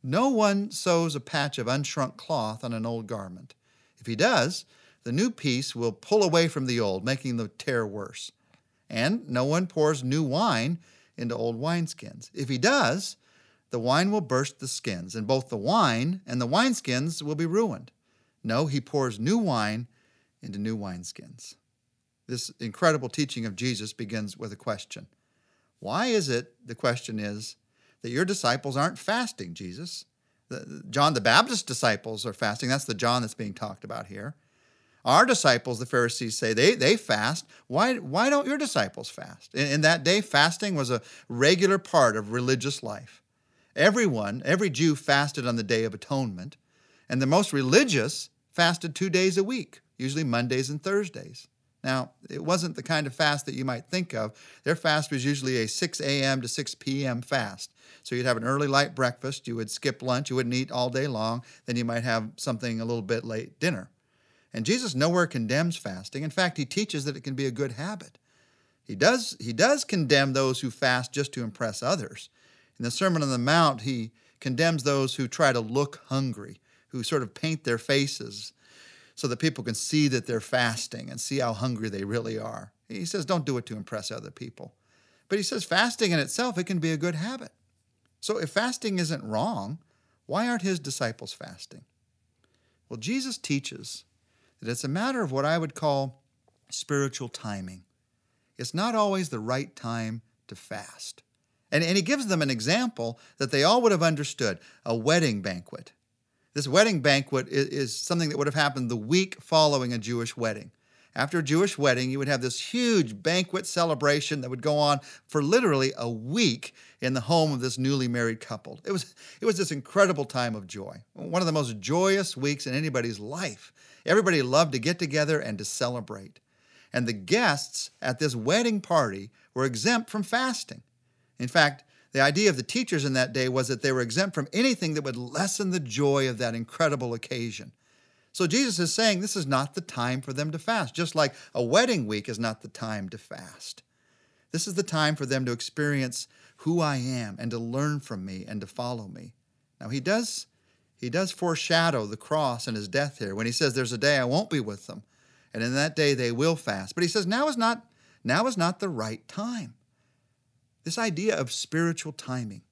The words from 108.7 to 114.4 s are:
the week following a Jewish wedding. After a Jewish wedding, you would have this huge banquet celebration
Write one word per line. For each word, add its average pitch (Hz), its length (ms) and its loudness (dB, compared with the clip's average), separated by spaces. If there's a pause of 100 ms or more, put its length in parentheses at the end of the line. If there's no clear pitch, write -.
the 120 60 0
week 170 460 0
following 143 500 4
a 117 60 -2
Jewish 117 400 -4
wedding. 110 320 -4 (440)
After 143 260 0
a - 20 -2
Jewish 160 340 2
wedding, 127 340 2
you 135 80 -4
would 139 100 -2
have 139 120 0
this 127 180 -4
huge 202 640 0
banquet 185 440 0
celebration 147 760 0